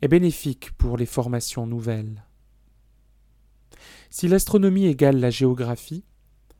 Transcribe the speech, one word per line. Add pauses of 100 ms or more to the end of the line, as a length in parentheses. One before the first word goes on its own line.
est
bénéfique
pour
les
formations
nouvelles. (1900)
Si
l'astronomie
égale
la
géographie, (540)